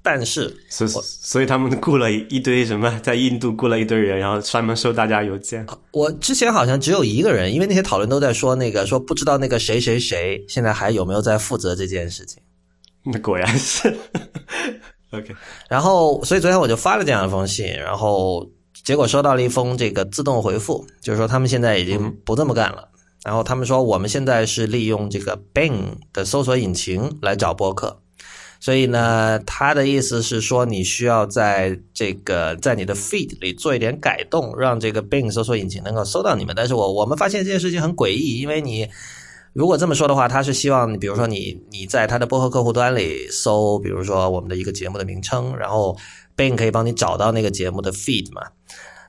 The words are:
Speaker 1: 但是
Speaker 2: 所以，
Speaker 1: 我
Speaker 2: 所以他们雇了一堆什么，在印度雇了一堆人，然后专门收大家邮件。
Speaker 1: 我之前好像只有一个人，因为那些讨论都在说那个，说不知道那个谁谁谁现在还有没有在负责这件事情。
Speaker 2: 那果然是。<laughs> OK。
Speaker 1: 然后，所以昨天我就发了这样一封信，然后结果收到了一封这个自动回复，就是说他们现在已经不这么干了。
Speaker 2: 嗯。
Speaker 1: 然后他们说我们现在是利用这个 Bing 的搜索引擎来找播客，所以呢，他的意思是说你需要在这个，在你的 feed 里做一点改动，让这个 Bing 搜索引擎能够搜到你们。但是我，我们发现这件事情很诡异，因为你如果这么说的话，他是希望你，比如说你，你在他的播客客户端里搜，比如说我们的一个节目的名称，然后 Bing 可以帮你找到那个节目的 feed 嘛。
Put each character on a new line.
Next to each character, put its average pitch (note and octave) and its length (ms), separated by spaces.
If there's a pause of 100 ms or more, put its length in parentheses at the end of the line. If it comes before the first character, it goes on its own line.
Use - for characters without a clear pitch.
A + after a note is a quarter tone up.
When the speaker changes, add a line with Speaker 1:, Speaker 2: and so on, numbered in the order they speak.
Speaker 1:
但 C#3 240
是 - 280 (140)
Speaker 2:
所 - 160
以， G#2+ 80
Speaker 1:
我 A2+ 80
Speaker 2:
所 - 400
以 C3 60
他 C3 100
们 C3 140 (100)
雇 C#3+ 160
了 A#2 140
一 A2 300
堆 B2 260
什 G#2+ 120
么， A2+ 220
在 B2 140
印 B2 240
度 A#2 180
雇 B2 120
了 A#2 100
一 A2 60
堆 A2+ 120
人， G2 220
然 G2 100
后 G#2 140
专 A#2 200
门 A2+ 140
收 A#2 160
大 A2+ 140
家 G#2+ 160
邮 G2+ 160
件。 A2 260 (280)
Speaker 1:
我 D3+ 180
之 F3 240
前 A#3 180
好 E3 140
像 C3 140
只 C3 100
有 F3+ 140
一 A2 180
个 G3+ 100
人， G2 220
因 D#3 60
为 G3 60
那 G#3 60
些 F#3 80
讨 F#3+ 180
论 G#2+ 100
都 C3+ 100
在 C#3 140
说 B2+ 240
那 B2 160
个， G2+ 120
说 C3 140
不 C3 160
知 C#3 100
道 C#3+ 140
那 C3+ 80
个 B2 100
谁 - 220
谁 A#2+ 220
谁 F#2+ 480
现 B2 160
在 G#2+ 80
还 G2+ 180
有 G2+ 140
没 F#2 100
有 G#2+ 80
在 G#2+ 160
负 G#2+ 180
责 F2+ 200
这 F#2+ 100
件 F2+ 240
事 F#2 160
情。 - 160 (600)
Speaker 2:
那 B2 160
果 F#2+ 180
然 G2+ 180
是。 - 320
<laughs> A3+ 80 (1160)
OK。 G#2+ 220 (340)
Speaker 1:
然 B2+ 120
后， E3 440
所 F3 120
以 F#3 40
昨 F3 100
天 F#3 80
我 D#3 80
就 A2+ 80
发 F#3 220
了 G3+ 80
这 C#3+ 80
样 G2+ 120
一 F#2+ 60
封 F#2+ 160
信， F#2+ 300
然 E2+ 200
后 F#2+ 540 (340)
结 C3+ 120
果 C#3 100
收 C#3+ 160
到 C#3 140
了 B2+ 60
一 B2 60
封 B2 300
这 A2 140
个 G2 140
自 C#3 180
动 B2+ 180
回 G2+ 160
复， - 260 (160)
就 A2+ 120
是 G#2+ 40
说 A2 120
他 B2+ 100
们 C3 100
现 A#2+ 140
在 A2 160
已 F2+ 80
经 G2+ 260 (120)
不 A2 100
这 D3 100
么 C3 80
干 A2 160
了。 - 140
Speaker 2:
嗯。 - 40 (360)
Speaker 1:
然 G#2 120
后 A2+ 80
他 B2 120
们 B2+ 120
说 C3 160
我 G#2+ 160
们 G2 100
现 C3+ 160
在 A#2 220
是 A2+ 200
利 A2 200
用 G#2 240
这 G2 80
个 G2 200 (140)
Bing A2+ 400 (180)
的 G2 140
搜 B2+ 180
索 B2+ 140
引 G#2 160
擎 G2+ 480
来 G2+ 160
找 G2 160
播 F#2+ 220
客， - 260 (600)
所 C3 140
以 C3 120
呢， A2+ 540
他 C#3 340
的 C#3 120
意 C#3 140
思 A#2+ 220
是 A2+ 180
说 B2 240
你 G#2 180
需 A#2+ 220
要 A2+ 220
在 G2+ 520 (140)
这 G2 220
个， E2+ 420
在 B2 180
你 G2 120
的 G2 80
feed - 440
里 F#2 140
做 C3 240
一 - 20
点 A#2 220
改 G2+ 300
动， C#3+ 260
让 B2 240
这 A2 100
个 G#2+ 120
Bing A#2 280
搜 A2 140
索 A#2+ 100
引 G2 140
擎 F#2 140
能 G2+ 120
够 A2 80
搜 E3 200
到 D#3+ 120
你 F#2+ 120
们。 E2+ 100
但 A2+ 100
是 B2+ 80
我， G2+ 160
我 G#2 140
们 C3+ 140
发 G3+ 100
现 G3 160
这 G3 60
件 F#3+ 100
事 F3 100
情 E3+ 120
很 E3+ 120
诡 A#2+ 140
异， A#2+ 300
因 C#3 100
为 D3+ 140
你 A2 260 (640)
如 C#3+ 140
果 F3+ 100
这 F3 100
么 D#3+ 80
说 D3 140
的 C#3+ 60
话， C3 120
他 C3 160
是 C3+ 120
希 C#3+ 160
望 B2 200
你， G#2+ 60
比 F#2 100
如 G2+ 80
说 A#2 120
你， G2 440
你 G2 140
在 G#2+ 220
他 A#2+ 120
的 A#2+ 80
播 C3 140
客 B2+ 80
客 B2 160
户 A#2 80
端 A#2+ 240
里 D#2 340
搜， G#2 480
比 G2 120
如 F#2+ 120
说 F#2+ 280
我 F2+ 100
们 F2+ 80
的 F#2 80
一 F#2 80
个 G2 80
节 F#2 160
目 G2 80
的 F#2+ 80
名 F#2+ 160
称， B2 380
然 G2 100
后 G2+ 260 (440)
Bing C3 180
可 A2+ 80
以 A2 60
帮 A2+ 160
你 A#2 80
找 F2 240
到 G#2 140
那 A2 100
个 G#2 80
节 F#2 180
目 F#2+ 140
的 F#2+ 100
feed - 400
嘛。 - 80 (680)